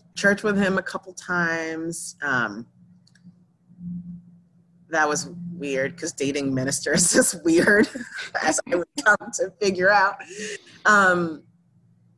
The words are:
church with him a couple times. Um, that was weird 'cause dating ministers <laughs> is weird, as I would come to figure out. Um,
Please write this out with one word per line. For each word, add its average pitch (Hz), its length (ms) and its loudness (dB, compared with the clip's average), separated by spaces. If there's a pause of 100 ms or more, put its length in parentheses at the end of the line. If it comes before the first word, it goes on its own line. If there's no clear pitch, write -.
(160)
church 202 280 2
with 208 140 0
him 190 200 2
a - 60 -2
couple - 300 -10
times. 165 1080 -4
Um, 117 460 -2 (2250)
that 156 180 0
was 147 220 -4 (240)
weird 135 460 -4
'cause 156 140 -6
dating 139 400 -2
ministers 139 600 0
<laughs> - 0 -
is 202 280 2
weird, 202 440 4 (540)
as 160 180 0 (120)
I 175 40 0
would 175 120 -2 (160)
come 208 140 4 (160)
to 180 180 -4 (100)
figure 185 300 2
out. 202 260 4 (680)
Um, 180 580 4 (760)